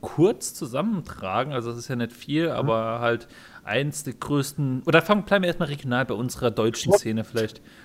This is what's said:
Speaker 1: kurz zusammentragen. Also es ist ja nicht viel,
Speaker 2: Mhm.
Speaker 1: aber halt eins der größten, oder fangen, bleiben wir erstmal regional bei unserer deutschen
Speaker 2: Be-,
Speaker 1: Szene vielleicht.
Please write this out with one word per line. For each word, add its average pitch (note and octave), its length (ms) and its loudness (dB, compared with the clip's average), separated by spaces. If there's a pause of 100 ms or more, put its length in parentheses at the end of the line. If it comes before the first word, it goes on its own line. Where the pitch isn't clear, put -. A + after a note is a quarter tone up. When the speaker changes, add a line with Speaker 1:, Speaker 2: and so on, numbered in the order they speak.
Speaker 1:
kurz - 540 2
zusammentragen. C#3 1000 -4
Also A#2 180 -2
es A#2 80 -8
ist A#2 100 -12
ja C3 80 -2
nicht A#2+ 160 -2
viel, D#3 340 -2
Speaker 2:
Mhm. D3+ 100 0
Speaker 1:
aber A2+ 440 0
halt A#2 280 0 (340)
eins C#3 420 -2
der - 100 -8
größten, C#3 720 0
oder E3 160 6
fangen, G#3 220 2
bleiben G3+ 180 2
wir F3 60 0
erstmal E3 200 -2
regional C3 380 -2
bei A#2+ 80 -2
unserer B2 360 0
deutschen A2+ 420 2
Speaker 2:
Be-, G3+ 60 8
Speaker 1:
Szene A2 260 -2
vielleicht. A2+ 360 -4 (240)